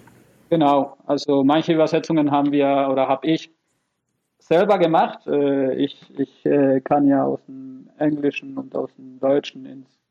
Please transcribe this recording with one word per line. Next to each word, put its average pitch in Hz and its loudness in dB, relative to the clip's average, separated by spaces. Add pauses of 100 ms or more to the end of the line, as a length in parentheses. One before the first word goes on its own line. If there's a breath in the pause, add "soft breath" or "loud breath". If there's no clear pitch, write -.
(480)
Genau, 143 2 (100)
also 143 0
manche 160 2
Übersetzungen 156 0
haben 143 0
wir 139 2
oder 131 0
hab 135 -2
ich 160 -2 (880)
selber 190 2
gemacht. 165 0
Äh, 139 0
ich, 139 -6
ich, - -6
äh, 139 2
kann 143 2
ja 135 2
aus 135 -4
dem 131 -20
Englischen 143 -4
und 135 -12
aus 131 -8
dem 131 -20
Deutschen 135 -2
ins, 135 -20 (220)